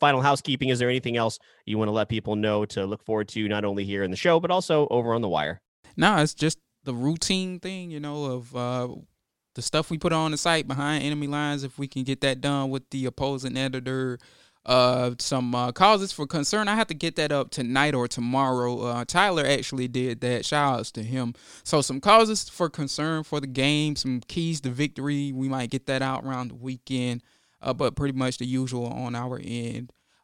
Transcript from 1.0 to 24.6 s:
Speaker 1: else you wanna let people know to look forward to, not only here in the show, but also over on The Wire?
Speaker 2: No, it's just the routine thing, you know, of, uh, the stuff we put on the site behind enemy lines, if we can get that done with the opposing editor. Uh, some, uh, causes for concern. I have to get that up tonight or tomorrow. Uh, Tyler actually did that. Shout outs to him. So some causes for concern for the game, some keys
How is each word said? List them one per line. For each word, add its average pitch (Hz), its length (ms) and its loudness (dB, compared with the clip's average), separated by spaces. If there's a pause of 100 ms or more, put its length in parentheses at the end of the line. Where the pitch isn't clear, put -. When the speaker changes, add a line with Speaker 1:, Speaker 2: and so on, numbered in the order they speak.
Speaker 1:
else 117 240 0 (260)
you 107 120 -2
wanna 107 140 0
let 107 180 0
people 107 260 -2
know 107 300 2
to 98 200 -4
look 104 200 -8
forward 107 240 -2
to, 110 180 -2
not 104 160 0
only 101 220 -2
here 98 180 -2
in 92 80 0
the 98 60 -4
show, 170 240 4
but 175 100 0
also 160 400 2
over 117 220 2
on 117 80 0
The 101 80 -2
Wire? 78 320 -2 (340)
Speaker 2:
No, 190 220 4
it's 151 160 2
just - 260 -2 (240)
the 131 100 -6
routine 175 680 -2
thing, 180 280 -10
you 151 120 -10
know, 147 240 -6
of, 127 280 -6
uh, 123 360 -2 (680)
the 120 60 -8
stuff - 280 0
we 160 80 -2
put 165 140 0
on 160 200 2
the 147 60 -2
site 160 300 2
behind 143 380 0
enemy 147 220 -2
lines, 147 360 -2
if 135 160 -10
we 139 80 -4
can 131 160 -4
get 131 160 -2
that 131 220 0
done 139 280 0
with 131 200 -6
the 135 160 -4
opposing 131 500 -2
editor. 131 640 -4 (440)
Uh, 127 540 4
some, 123 380 0
uh, 123 160 0
causes 196 400 6
for 147 160 -6
concern. 202 400 0
I 208 80 2
have 220 140 2
to 165 40 -6
get 156 220 -4
that 151 160 0
up 139 180 0
tonight 135 460 2
or 120 120 0
tomorrow. 123 760 0
Uh, 120 240 -4
Tyler 180 380 2
actually 131 440 0
did 123 340 -2
that. 123 240 0
Shout 143 340 2
outs 117 120 -8
to 113 100 -8
him. 120 320 -4 (300)
So 151 180 4
some 135 180 -2
causes 220 480 6
for 170 220 -2
concern 156 540 -4
for 147 160 -4
the 139 80 -6
game, 143 480 2
some 127 260 -2
keys 165 400 -4